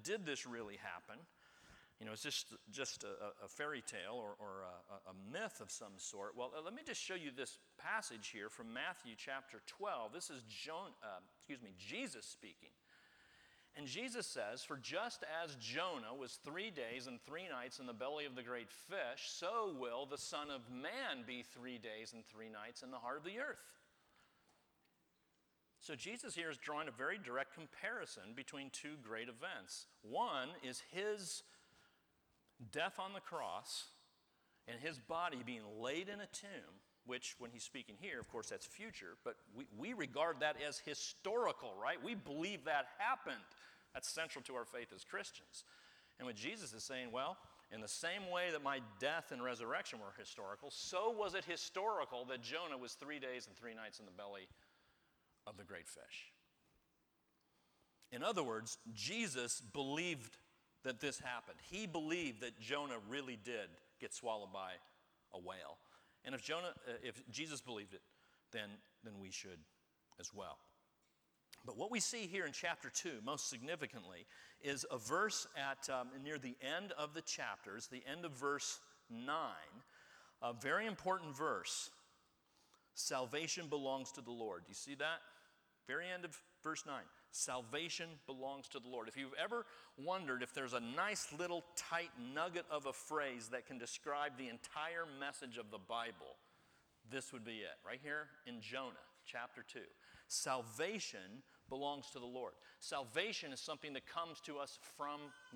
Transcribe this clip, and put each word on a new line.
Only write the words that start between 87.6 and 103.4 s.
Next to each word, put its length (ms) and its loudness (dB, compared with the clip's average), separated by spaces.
belongs 420 -2
to 120 -4
the 80 -10
Lord." 180 0
If 100 -6
you've 240 -2
ever 240 2
wondered 460 2
if 100 -2
there's 220 0
a 60 6
nice 580 2
little 260 4
tight 340 2
nugget 360 4
of 160 4
a 60 4
phrase 580 4
that 160 2
can 120 -2
describe 580 2
the 120 -2
entire 580 0
message 380 -2
of 120 -4
the 80 -4
Bible, 580 0
this 240 -2
would 120 -6
be 140 -4
it, 280 -2
right 160 -2
here 240 0
in 140 -4
Jonah 460 -2
chapter 380 -4
two. 240 -8
"Salvation 1160 2
belongs 420 0
to 80 -6
the 80 -4
Lord." 260 -2
Salvation 720 2